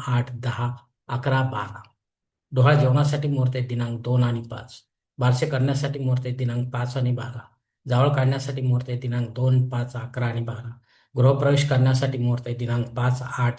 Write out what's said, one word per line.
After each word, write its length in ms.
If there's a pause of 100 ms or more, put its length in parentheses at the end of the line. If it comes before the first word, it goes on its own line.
आठ, 280
दहा, 400 (320)
अकरा, 340
बारा. 400 (680)
डोहाळ 240
जेवणासाठी 520
मुहूर्त 280
आहे 100
दिनांक 360
दोन 220
आणि 180
पाच. 400 (360)
बारसे 320
करण्यासाठी 500
मुहूर्त 260
आहे 100
दिनांक 380
पाच 240
आणि 140
बारा. 280 (480)
जावळ 280
काढण्यासाठी 460
मुहूर्त 280
आहे 100
दिनांक 300
दोन, 400
पाच, 260
अकरा 320
आणि 140
बारा. 300 (440)
गृहप्रवेश 540
करण्यासाठी 480
मुहूर्त 280
आहे 100
दिनांक 320
पाच, 340
आठ, 380